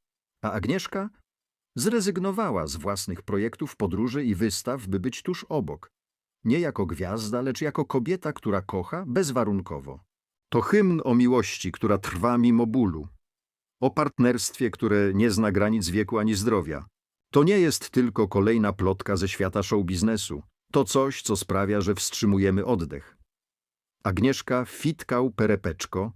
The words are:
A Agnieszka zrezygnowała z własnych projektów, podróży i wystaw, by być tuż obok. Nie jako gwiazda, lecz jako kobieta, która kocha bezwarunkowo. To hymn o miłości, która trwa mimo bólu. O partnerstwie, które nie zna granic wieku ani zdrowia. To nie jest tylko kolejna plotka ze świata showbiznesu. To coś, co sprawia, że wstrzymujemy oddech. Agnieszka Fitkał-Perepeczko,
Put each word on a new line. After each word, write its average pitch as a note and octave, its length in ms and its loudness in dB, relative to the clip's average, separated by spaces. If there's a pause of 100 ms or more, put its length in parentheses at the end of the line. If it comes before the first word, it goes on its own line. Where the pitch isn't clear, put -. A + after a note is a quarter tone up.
(440)
A G#2+ 80 -2
Agnieszka F3+ 580 -4 (640)
zrezygnowała F#3+ 920 -2
z F2 80 -8
własnych F#2+ 460 -6
projektów, A2 540 -4
podróży A2+ 500 -2
i G#2+ 100 0
wystaw, A2+ 520 -2
by F#2+ 120 -2
być A#2+ 240 -6
tuż F3+ 200 -4
obok. A#2+ 460 -6 (540)
Nie C3 160 2
jako C3+ 260 -2
gwiazda, G#2 560 -4
lecz C3 200 -4
jako D3 240 -2
kobieta, C#3+ 480 -2
która G2 280 -2
kocha G2 460 -6
bezwarunkowo. G2+ 920 -2 (500)
To A#2+ 120 4
hymn F#3 420 4
o B2 120 2
miłości, A#2+ 560 2
która G#2 260 0
trwa G2+ 400 -2
mimo A#2+ 280 6
bólu. G#2 420 0 (720)
O C3 100 2
partnerstwie, B2 800 2
które G2+ 420 2
nie A2 180 4
zna G#2 200 2
granic G2+ 380 2
wieku G2+ 280 0
ani A2 160 2
zdrowia. F#2+ 520 -2 (480)
To C#3+ 100 6
nie G3 160 4
jest E3 300 2
tylko A#2 380 2
kolejna G#2 460 2
plotka F#2+ 440 0
ze F#2+ 100 0
świata F#2+ 360 -2
showbiznesu. G2 800 -2 (280)
To C#3 120 2
coś, C3+ 380 0
co G#2+ 140 0
sprawia, G2 460 -2
że F#2+ 140 0
wstrzymujemy G2 720 2
oddech. E2 520 -4 (840)
Agnieszka B2 600 0
Fitkał-Perepeczko, G#2+ 1500 -2